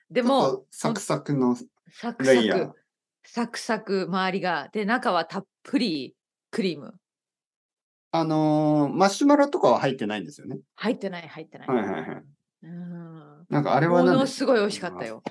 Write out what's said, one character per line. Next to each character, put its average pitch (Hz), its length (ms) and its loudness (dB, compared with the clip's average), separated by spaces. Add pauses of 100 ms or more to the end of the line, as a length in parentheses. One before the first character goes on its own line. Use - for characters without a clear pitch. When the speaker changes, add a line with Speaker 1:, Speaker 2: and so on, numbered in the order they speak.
(100)
Speaker 1:
で 226 120 -2
も、 254 200 4
Speaker 2:
ち - 20 4
ょ 139 60 2
っ - 100 -4
と - 100 -20
サ - 220 -4
ク - 80 -6
サ 147 220 -4
ク 143 120 -4
の 123 220 2
Speaker 1:
サ - 80 -14
ク - 80 -20 (180)
サ 233 240 -10
ク。 135 100 -6
Speaker 2:
レ 262 200 6
イ - 40 2
ヤ - 160 2
ー。 - 60 -14 (540)
Speaker 1:
サ 240 240 -6
ク - 100 -12
サ 220 220 -4
ク、 190 280 -2
周 185 240 -2
り 190 100 -2
が。 165 300 -4
で、 214 120 -4
中 233 280 0
は 165 120 2
た - 160 -10
っ - 60 -14 (160)
ぷ - 160 -2
り 160 360 -4 (360)
ク - 100 -6
リ 185 160 -2
ー - 20 -14
ム。 - 160 -18 (1160)
Speaker 2:
あ 165 140 0
の 151 680 2
ー、 - 20 -6
マ 190 160 4
シ 233 160 -2
ュ - 20 8
マ 285 100 8
ロ 285 120 4
と 359 100 -4
か - 100 4
は 117 100 6
入 139 140 0
っ - 40 -4
て 120 100 -4
な 104 120 -4
い - 20 -6
ん 85 60 -8
で - 60 -16
す - 100 -20
よ - 40 -16
ね。 - 120 -10 (160)
Speaker 1:
入 220 180 -2
っ 262 60 -4
て 196 100 -6
な 175 160 -12
い、 - 20 -18
入 156 180 -16
っ - 40 -20
て - 80 -20
な 135 80 -18
い。 - 40 -14
Speaker 2:
は 131 60 0
い 120 40 4
は 104 60 0
い 95 180 -4
は 76 40 -10 (120)
い。 - 40 -20 (420)
Speaker 1:
う - 40 -18
ん。 175 800 -16
Speaker 2:
な 147 120 0
ん - 40 0
か 90 100 0
あ 139 60 4
れ 160 60 4
は 175 180 4
何 - 0 -
で - 60 6
し - 0 -
た？ - 20 6
Speaker 1:
も - 80 4
の 277 60 2
す - 200 -4
ご 247 120 4
い - 20 4
美 202 60 2
味 - 100 -4
し - 40 -10
か 180 80 -6
っ - 100 -12
た 117 80 -8
よ。 110 240 -12